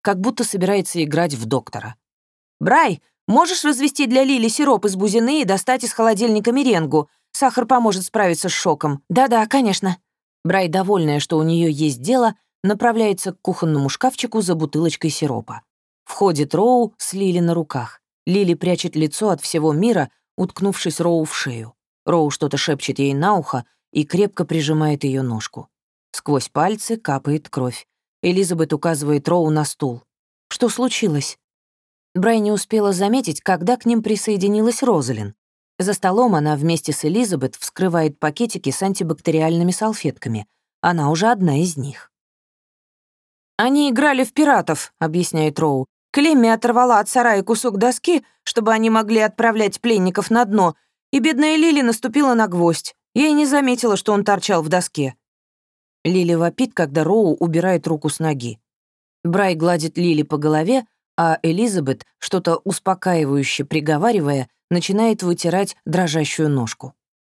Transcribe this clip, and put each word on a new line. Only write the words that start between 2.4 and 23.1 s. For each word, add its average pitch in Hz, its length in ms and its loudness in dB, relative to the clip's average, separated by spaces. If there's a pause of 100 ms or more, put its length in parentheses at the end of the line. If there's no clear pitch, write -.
Брай, 226 420 2 (280)
«Можешь 330 340 2
развести 277 440 0
для 247 160 4
Лили 262 260 2
сироп 240 360 2
из 196 100 -2
бузины 226 480 0
и - 20 -2
достать 220 380 0
из 233 100 -6
холодильника 220 580 2
меренгу? 165 580 2 (220)
Сахар - 360 -2
поможет 220 360 2
справиться 185 460 0
с - 20 -4
шоком». 147 560 -2
«Да-да, 233 380 2
конечно». 196 520 0 (460)
Брай, 180 240 0
довольная, 170 520 0
что 160 180 -2
у 156 60 2
нее 165 260 2
есть 143 320 -2
дело, 226 320 2 (300)
направляется 214 680 0
к - 80 -14
кухонному 156 480 -2
шкафчику 226 540 -2
за 175 140 -2
бутылочкой 156 560 -2
сиропа. 117 500 -6 (440)
Входит 151 500 0
Роу 233 420 2
с - 160 -10
Лили 190 260 0
на 170 140 2
руках. 147 480 -6 (240)
Лили 180 300 2
прячет 175 400 -2
лицо 156 340 -2
от 170 120 -2
всего 156 320 0
мира, 180 360 0 (260)
уткнувшись 185 640 -4
Роу 170 240 0
в 151 140 -8
шею. 117 380 -8 (320)
Роу 160 240 2
что-то 139 260 -2
шепчет 139 400 -4
ей 139 160 0